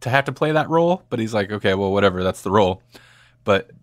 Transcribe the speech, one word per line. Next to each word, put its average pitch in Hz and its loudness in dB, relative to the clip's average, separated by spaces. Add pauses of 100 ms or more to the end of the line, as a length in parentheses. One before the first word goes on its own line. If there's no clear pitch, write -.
to 117 -8
have 139 0
to 139 -6
play 151 -2
that 151 -2
role, 170 0
but 120 -6
he's 113 -4
like, 101 -2
"Okay, 104 0
well, 98 0
whatever, 98 2
that's 92 -4
the 98 -4
role." 95 2 (640)
But 98 0 (120)